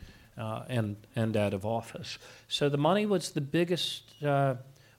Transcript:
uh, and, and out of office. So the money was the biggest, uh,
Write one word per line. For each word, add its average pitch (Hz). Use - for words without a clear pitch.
uh, 110
and, 110
and 110
out 104
of 98
office. -
So -
the 143
money 180
was 196
the 151
biggest, 165
uh, 139